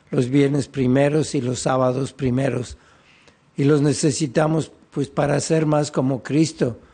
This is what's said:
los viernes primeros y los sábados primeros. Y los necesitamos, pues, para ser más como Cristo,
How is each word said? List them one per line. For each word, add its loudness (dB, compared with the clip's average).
los 0
viernes 2
primeros 0
y -2
los -4
sábados 0
primeros. -4
Y 0
los 4
necesitamos, 0
pues, -4
para 0
ser 0
más 0
como -2
Cristo, 0